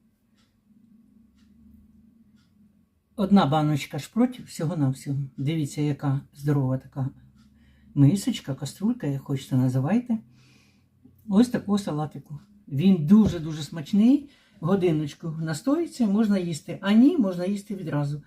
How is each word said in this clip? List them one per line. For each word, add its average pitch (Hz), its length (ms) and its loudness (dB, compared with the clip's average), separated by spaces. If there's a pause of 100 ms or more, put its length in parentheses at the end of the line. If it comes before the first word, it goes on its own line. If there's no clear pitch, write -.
(3250)
Одна 190 300 4
баночка 151 520 0
шпротів 247 460 -2
всього-навсього. 147 720 -4 (180)
Дивіться, 151 440 -4
яка 143 400 -2 (140)
здорова 139 440 -2
така 135 320 -8 (840)
мисочка, 147 600 2
каструлька, 196 520 -6
як 139 160 -4
хочете 135 340 -4
називайте. 135 640 0 (1120)
Ось 214 200 4
такого 202 300 -2
салатику. 151 600 -8 (280)
Він 160 380 2
дуже-дуже 165 560 4
смачний. 214 680 2 (300)
Годиночку 165 680 -2
настоїться, 160 800 -4
можна 202 320 2
їсти. 170 420 -8
А 196 120 0
ні, 269 240 6
можна 185 300 0
їсти 202 280 -6
відразу. 147 520 -4